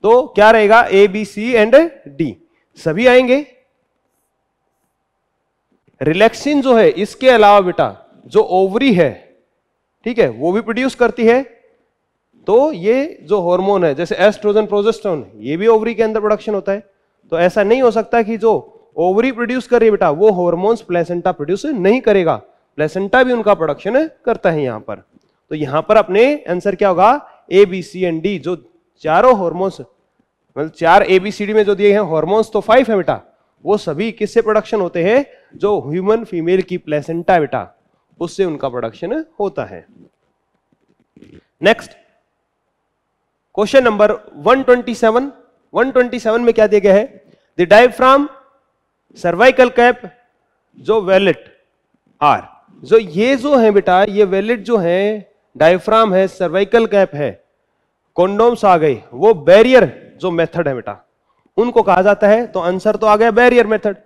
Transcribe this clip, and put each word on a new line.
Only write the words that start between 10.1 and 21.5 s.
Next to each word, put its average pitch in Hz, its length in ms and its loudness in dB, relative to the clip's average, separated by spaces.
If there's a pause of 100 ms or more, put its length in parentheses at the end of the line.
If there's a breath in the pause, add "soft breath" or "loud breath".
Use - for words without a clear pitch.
है, 156 100 2
वो 127 220 -4
भी 220 100 -2
प्रोड्यूस 226 340 -6
करती 233 300 -2
है, 240 160 2 (1040)
तो 262 260 2
ये 240 500 -4
जो 185 180 -4
हार्मोन 180 440 -2
है 147 100 -2
जैसे 170 220 -6
एस्ट्रोजन, 208 480 0
प्रोजेस्टेरोन, 202 600 -4 (120)
ये 131 200 -8
भी 208 100 -2
ओवरी 226 280 0
के 220 80 -2
अंदर 220 160 -4
प्रोडक्शन 208 360 -4
होता 196 160 -6
है। 202 200 -10 (420)
तो 165 80 -4
ऐसा 180 240 0
नहीं 233 180 0
हो 240 100 2
सकता 226 300 -2
कि 220 160 -6
जो 214 160 0 (440)
ओवरी 190 340 0
प्रोड्यूस 240 360 -6
कर 240 120 0
रही 226 80 4
है 214 40 4
बेटा, 190 200 0
वो 196 200 2
हॉर्मोन्स 180 520 -2
प्लेसेंटा 175 480 -4
प्रोड्यूस 170 340 -6